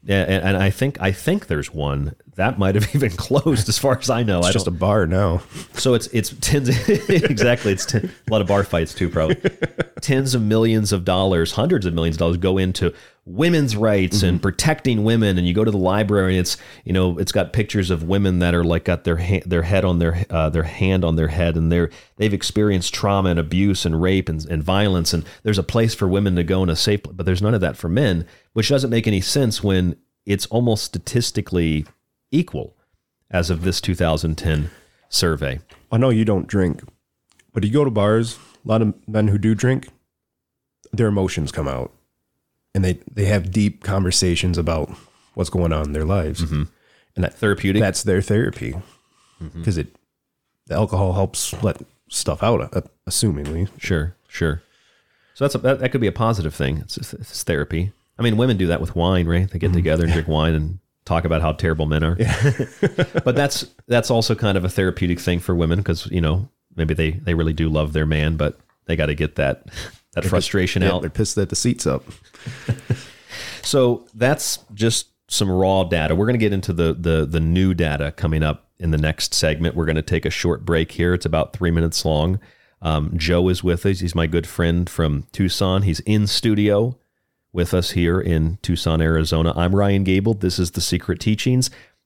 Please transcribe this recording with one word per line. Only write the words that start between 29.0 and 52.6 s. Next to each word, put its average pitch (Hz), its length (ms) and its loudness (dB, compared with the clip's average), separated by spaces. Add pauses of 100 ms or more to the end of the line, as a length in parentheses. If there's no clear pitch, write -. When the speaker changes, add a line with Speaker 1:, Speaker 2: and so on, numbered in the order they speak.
Speaker 1:
any 101 140 2
sense 120 420 0
when 92 320 2 (320)
it's 101 200 -2
almost 113 360 0
statistically 87 1040 -2 (460)
equal - 420 -2 (560)
as 87 200 0
of 82 120 0
this 90 180 -2
two 90 140 -2
thousand 80 420 0
ten 78 340 0 (400)
survey. 73 500 -2 (320)
Speaker 2:
I 113 60 2
know 131 120 4
you 113 140 4
don't 98 240 0
drink, 92 340 0 (680)
but 104 100 -2
you 104 80 0
go 147 140 4
to 135 60 0
bars, 110 460 2 (280)
a - 40 -10
lot 110 140 4
of 104 120 2 (140)
men 107 200 2
who 101 100 4
do 110 160 2
drink, 127 340 0 (1040)
their 110 160 2
emotions 95 440 -2
come 71 160 -4
out, 64 240 -6 (840)
and 98 100 0
they, 90 160 0 (120)
they 104 140 0
have 95 240 0
deep 104 340 0
conversations 90 720 0
about 80 340 -2 (440)
what's - 160 -4
going 87 220 0
on 76 140 0
in 73 60 -6
their 78 140 -2
lives. 85 360 -2
Speaker 1:
Mm-hmm. 76 200 -2 (540)
Speaker 2:
And 90 80 0
that, - 100 -6
Speaker 1:
Therapeutic? 101 480 0
Speaker 2:
that's 98 220 -2
their 98 180 2
therapy, 101 520 -2 (680)
Speaker 1:
Mm-hmm. 82 220 -12
Speaker 2:
'cause 90 120 0
it, - 180 -6 (760)
the 82 60 -6
alcohol 95 400 0
helps - 380 -4 (100)
let 104 200 -2 (260)
stuff - 340 -4
out, 110 320 0